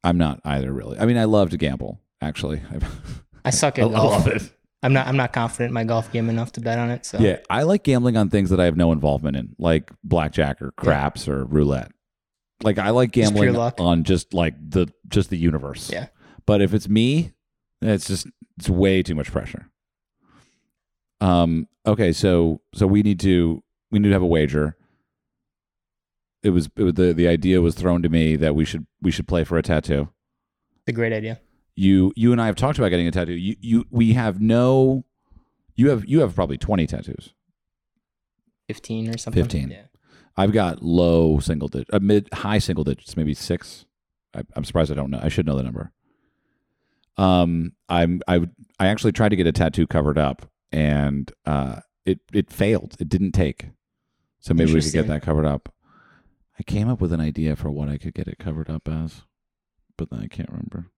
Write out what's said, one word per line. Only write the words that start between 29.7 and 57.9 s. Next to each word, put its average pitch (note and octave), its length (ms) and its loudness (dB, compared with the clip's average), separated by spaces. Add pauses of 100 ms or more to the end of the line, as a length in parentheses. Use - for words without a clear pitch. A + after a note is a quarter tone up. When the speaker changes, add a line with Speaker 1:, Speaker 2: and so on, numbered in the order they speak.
Speaker 2:
It's - 100 -10
a B2 40 -6
great A2+ 200 -2
idea. A2 280 -8 (340)
Speaker 1:
You, F#2+ 420 4
you A#2 160 4
and A#2+ 80 2
I A2+ 60 0
have G#2 100 -2
talked D3+ 220 -2
about A2+ 100 2
getting E2+ 200 0
a - 20 -2
tattoo. F2 240 -4
You, F#2 260 -6
you, A#2 300 0
we A#2 240 4
have G#2+ 260 -2
no, C3 640 2 (720)
you C3+ 160 4
have, G#2+ 160 -2
you C#3 140 2
have G2+ 140 0
probably E2 220 -2
twenty F2+ 300 -2
tattoos. - 480 -12 (1300)
Speaker 2:
Fifteen A2 420 -8
or A#2 80 -6
something? A2+ 240 -2
Speaker 1:
Fifteen. C#2+ 280 -4
Speaker 2:
Yeah. F#2+ 120 -20 (560)
Speaker 1:
I've G2 140 2
got G2 300 0
low E2 560 4
single D2 300 -4
digit, C2 240 -8
uh, G#2 60 0
mid, G2+ 340 2
high G#2 260 -2
single E2 260 -2
digits, - 320 -6
maybe D2+ 180 -2
six. - 500 -8 (500)
I, - 80 -10 (120)
I'm C#2+ 100 -8
surprised D#2 260 -2
I D2 40 -4
don't C#2 160 -6
know. C2+ 120 -6
I D#2 60 -2
should D#2+ 180 -2
know D2 100 -2
the C2+ 60 -2
number. A#1+ 300 -10 (1200)
Um, F2 560 4 (160)
I'm, F2 400 0
I, F2 180 2 (320)
I F#2+ 100 2
actually G#2+ 240 0
tried G#2+ 180 2
to G#2 60 2
get F2 100 2
a D#2+ 60 2
tattoo D#2+ 340 0
covered D2 320 0
up, C#2+ 320 -2 (200)
and, C#2+ 600 0 (160)
uh, C2+ 340 -4 (240)
it, F#2+ 160 -2 (140)
it G2+ 160 0
failed. - 500 -2
It E2 80 -6
didn't F#2 240 0
take. - 380 -2 (680)
So - 120 -4
maybe E2 220 4
we D#2+ 80 4
could D2+ 100 -4
get D#2+ 80 0
Speaker 2:
Interesting. D2+ 80 -2
Speaker 1:
that D2+ 140 -4
covered D2+ 240 0
up. C#2+ 260 -4 (840)
I G#2 40 -12
came G#2 260 -2
up B2 120 -2
with E2+ 140 0
an D#2+ 60 -2
idea D#2 360 -2
for D2+ 140 -6
what C#2+ 180 -6
I D2 80 -6